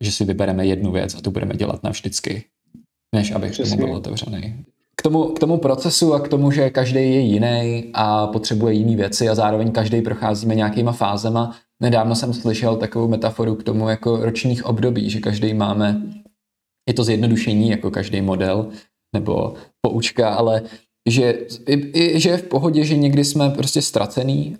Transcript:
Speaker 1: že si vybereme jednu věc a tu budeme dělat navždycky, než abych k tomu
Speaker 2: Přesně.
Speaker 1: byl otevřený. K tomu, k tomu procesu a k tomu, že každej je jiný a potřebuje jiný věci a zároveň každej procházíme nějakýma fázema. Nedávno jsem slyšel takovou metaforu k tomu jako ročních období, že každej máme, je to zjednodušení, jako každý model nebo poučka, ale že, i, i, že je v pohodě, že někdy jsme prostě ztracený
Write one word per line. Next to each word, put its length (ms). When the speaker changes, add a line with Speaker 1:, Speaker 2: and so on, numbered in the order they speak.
Speaker 1:
že 120
si 120
vybereme 420
jednu 260
věc 220
a 60
tu 100
budeme 240
dělat 280
navždycky, 640
než 180
abych 200
k 40
tomu 100
Speaker 2:
Přesně. 180
Speaker 1:
byl 120
otevřený. 680
K 40
tomu, 220
k 140
tomu 200
procesu 560
a 60
k 80
tomu, 220
že 200
každej 440
je 60
jiný 720
a 320
potřebuje 480
jiný 220
věci 320
a 60
zároveň 380
každej 300
procházíme 520
nějakýma 380
fázema. 640
Nedávno 320
jsem 200
slyšel 420
takovou 320
metaforu 460
k 80
tomu 260
jako 280
ročních 500
období, 440
že 100
každej 340
máme, 480
je 60
to 100
zjednodušení, 640
jako 200
každý 300
model 480
nebo 400
poučka, 540
ale 280
že, 220
i, 80
i, 200
že 100
je 60
v 60
pohodě, 420
že 120
někdy 280
jsme 260
prostě 320
ztracený 760